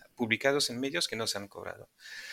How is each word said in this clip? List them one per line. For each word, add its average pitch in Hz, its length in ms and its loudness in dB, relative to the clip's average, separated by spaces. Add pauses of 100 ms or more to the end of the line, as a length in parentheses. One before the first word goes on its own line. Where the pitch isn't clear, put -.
(140)
publicados 139 560 4
en 120 80 -4
medios 143 300 0
que 117 80 -4
no 113 100 0
se - 100 -2
han 101 120 -6
cobrado. - 400 -10 (440)